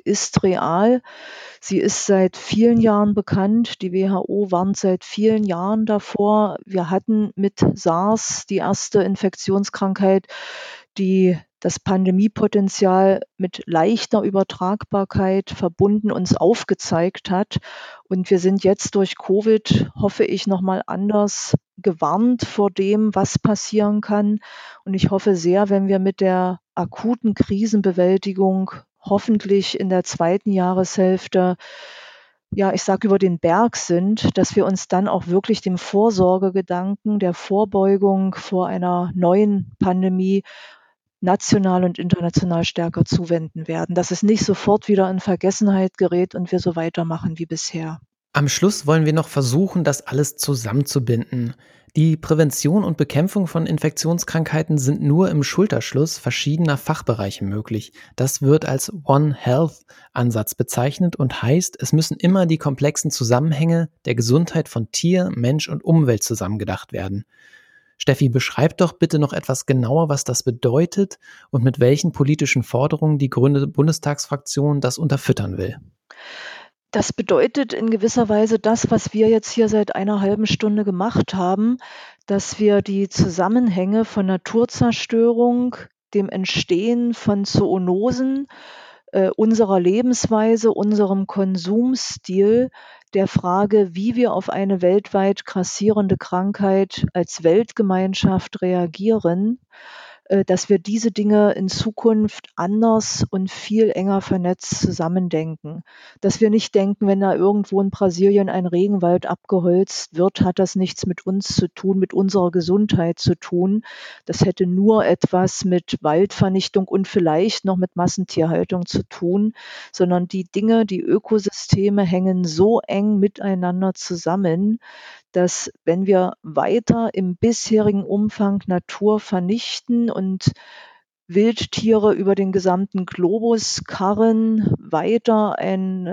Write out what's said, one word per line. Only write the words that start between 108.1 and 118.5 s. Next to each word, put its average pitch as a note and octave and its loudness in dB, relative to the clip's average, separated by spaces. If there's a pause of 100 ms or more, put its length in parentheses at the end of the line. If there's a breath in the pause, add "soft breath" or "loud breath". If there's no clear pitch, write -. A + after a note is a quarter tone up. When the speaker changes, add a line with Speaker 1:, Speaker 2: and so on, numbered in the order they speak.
Speaker 1:
ein F#3 -2
Regenwald F3+ 2
abgeholzt F3+ 0
wird, F3+ 0
hat F3+ 0
das F#3 -2
nichts - -4
mit F3+ -6
uns F#3+ -4
zu - 0
tun, F#3+ -2
mit F#3 -2
unserer F#3 2
Gesundheit F3+ 0
zu - 0
tun. F#3+ -2 (420 loud breath)
Das - -2
hätte F#3 0
nur G3 4
etwas F3+ 0
mit F3+ 0
Waldvernichtung F#3+ 0
und G3 -2
vielleicht F3 0
noch F#3+ 0
mit F#3 -2
Massentierhaltung F3 -2